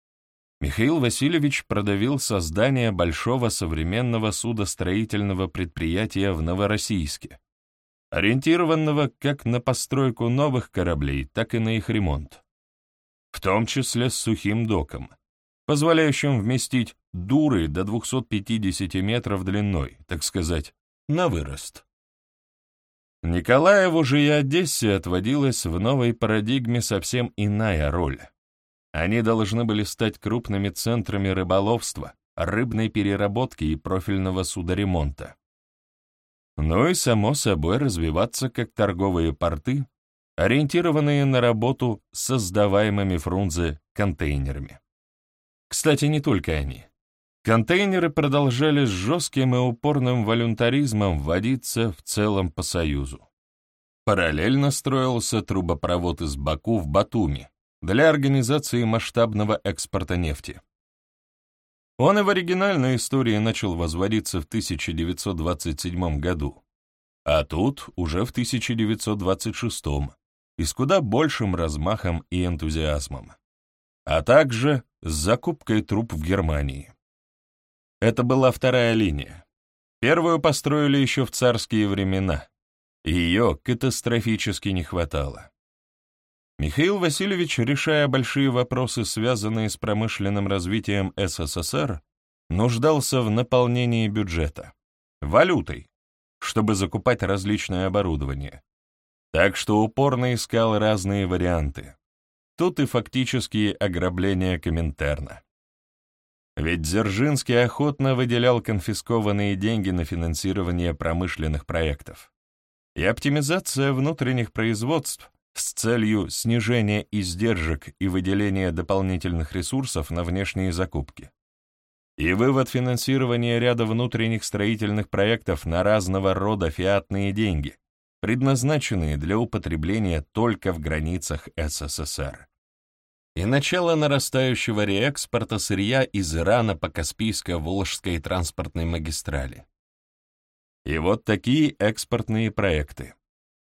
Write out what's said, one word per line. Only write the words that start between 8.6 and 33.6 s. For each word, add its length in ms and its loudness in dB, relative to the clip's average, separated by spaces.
как 280 -4
на 160 0
постройку 680 0
новых 420 0
кораблей, 640 -2
так 240 -4
и 40 2
на 180 0
их 120 -6
ремонт, 540 -2
в 80 -12
том 260 2
числе 440 0
с 60 -6
сухим 500 -2
доком, 440 -4
позволяющим 760 2
вместить 560 -2
дуры 560 2
до 160 -2
двухсот 420 -4
пятидесяти 680 -2
метров 480 -2
длиной, 520 -2
так 160 -8
сказать, 520 -4
на 220 0
вырост. 560 -6
Николаеву 800 4
же 160 4
и 100 4
Одессе 640 2
отводилась 720 0
в 120 -2
новой 320 2
парадигме 680 0
совсем 540 -2
иная 560 0
роль. 280 -2
Они 280 0
должны 420 2
были 200 0
стать 340 -4
крупными 520 -2
центрами 580 -2
рыболовства, 880 0
рыбной 540 0
переработки 720 0